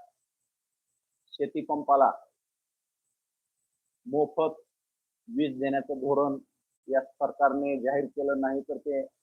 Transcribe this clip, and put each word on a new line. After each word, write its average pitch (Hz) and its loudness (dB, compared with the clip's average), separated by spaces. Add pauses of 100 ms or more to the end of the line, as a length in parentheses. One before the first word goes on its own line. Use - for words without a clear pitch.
(1300)
शेतीपंपाला 139 2 (1900)
मोफत 147 0 (680)
वीज 131 -2
देण्याचं 135 -2
धोरण 139 0 (500)
या 131 2
सरकारने 139 0
जाहीर 135 0
केलं 139 -2
नाही, 135 -2
तर 139 -8
ते 139 -4 (220)